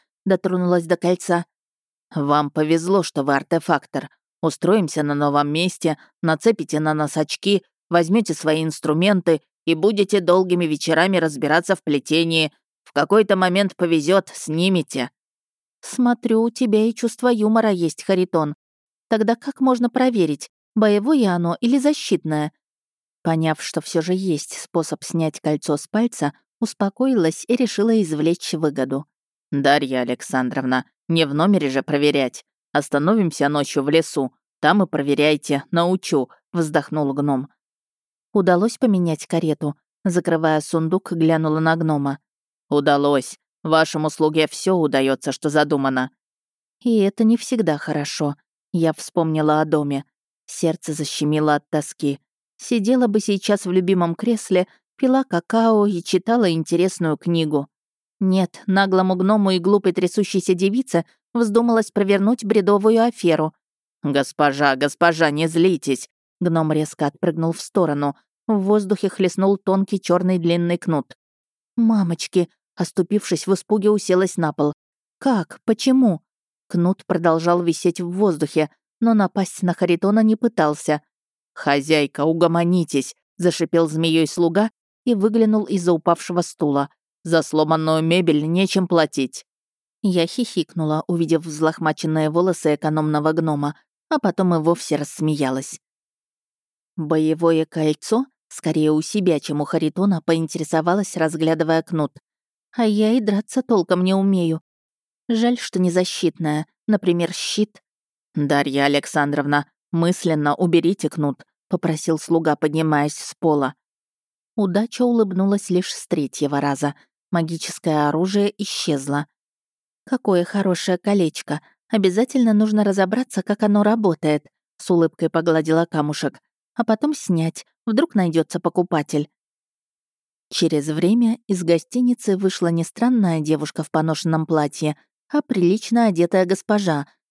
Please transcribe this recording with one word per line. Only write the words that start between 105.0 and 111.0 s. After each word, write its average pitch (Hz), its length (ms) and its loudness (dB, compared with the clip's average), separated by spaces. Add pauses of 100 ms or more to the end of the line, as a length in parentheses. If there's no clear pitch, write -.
Жаль, 240 300 0
что - 220 -6
не 180 100 2
защитное, 160 800 -2 (180)
например, 175 460 0
щит". - 500 -6 (540)
"Дарья 139 480 0
Александровна, 143 840 0 (220)
мысленно 165 640 0
уберите 170 560 0